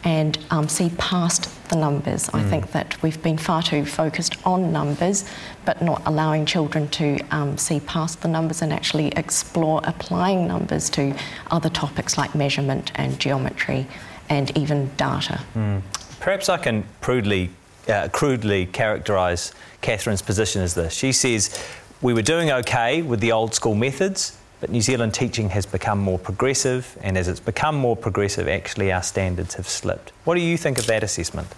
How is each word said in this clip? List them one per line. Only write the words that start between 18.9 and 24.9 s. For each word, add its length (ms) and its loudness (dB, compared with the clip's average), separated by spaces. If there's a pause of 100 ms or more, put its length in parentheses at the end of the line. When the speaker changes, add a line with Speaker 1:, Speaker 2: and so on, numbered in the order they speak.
Speaker 2:
Catherine's 400 0
position 400 0
as 120 0
this. 200 -2
She 180 0
says, 380 2 (520)
"We 120 2
were 80 4
doing 280 2
okay 520 2
with 180 0
the 140 4
old 200 2
school 220 2
methods, 560 0 (300)
but 80 -6
New 100 0
Zealand 340 2